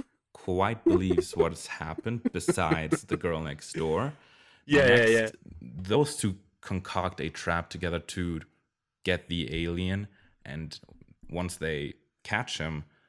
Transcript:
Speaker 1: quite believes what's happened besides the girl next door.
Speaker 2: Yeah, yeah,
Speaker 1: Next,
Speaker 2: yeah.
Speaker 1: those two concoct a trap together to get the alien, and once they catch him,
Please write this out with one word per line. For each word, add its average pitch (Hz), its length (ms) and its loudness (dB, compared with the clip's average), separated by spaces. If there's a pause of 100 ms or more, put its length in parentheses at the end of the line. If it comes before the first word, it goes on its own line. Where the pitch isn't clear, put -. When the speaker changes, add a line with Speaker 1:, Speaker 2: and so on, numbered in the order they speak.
(320)
Speaker 1:
quite 98 520 0
believes 92 520 4
what's 82 300 0
happened 113 540 -6 (120)
besides 82 720 0
the 80 120 -4
girl 82 240 -2
next 73 340 -8
door. 82 380 0 (540)
Speaker 2:
Yeah, 143 220 6
yeah, 120 80 10
Speaker 1:
Next, 113 140 8
Speaker 2:
yeah. 113 180 6 (320)
Speaker 1:
those 113 560 0
two 95 200 0 (240)
concoct 92 600 -4
a 78 100 -4
trap 85 400 -2
together 85 300 -4
to 85 400 -4 (640)
get 90 240 0
the 82 360 -2
alien, 92 440 -2 (360)
and 76 340 -10 (500)
once 87 280 -4
they 76 380 -4 (300)
catch - 340 -4
him, 78 260 -4 (240)